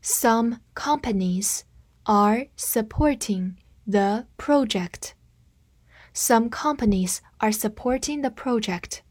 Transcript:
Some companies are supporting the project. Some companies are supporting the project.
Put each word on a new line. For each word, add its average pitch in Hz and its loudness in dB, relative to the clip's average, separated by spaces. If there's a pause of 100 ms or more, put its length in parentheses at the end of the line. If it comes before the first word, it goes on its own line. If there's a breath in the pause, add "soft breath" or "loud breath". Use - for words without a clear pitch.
Some 233 2 (140)
companies 202 -2 (440)
are 208 4 (100)
supporting 220 -2 (260)
the 202 0 (120)
project. 233 0 (1000 soft breath)
Some 233 2
companies 226 -2 (180 soft breath)
are 214 0
supporting 254 -4
the 262 0
project. 220 -4